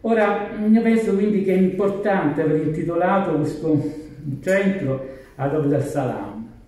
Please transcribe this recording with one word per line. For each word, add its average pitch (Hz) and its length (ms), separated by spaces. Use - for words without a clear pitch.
Ora, 208 480
io 233 100
penso 226 320
quindi 202 300
che 185 100
è 185 40
importante 185 840
aver 156 200
intitolato 170 720
questo 147 480
centro 190 640
ad 143 180
Abd 147 200
al-Salam 113 760